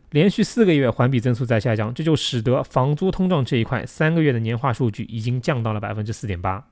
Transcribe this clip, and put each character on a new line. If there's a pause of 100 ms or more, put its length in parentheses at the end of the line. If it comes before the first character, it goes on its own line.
(100)
连
续
四
个
月
环
比
增
速
在
下
降，
这
就
使
得
房
租
通
胀
这
一
块
三
个
月
的
年
化
数
据
已
经
降
到
了
百
分
之
四
点
八。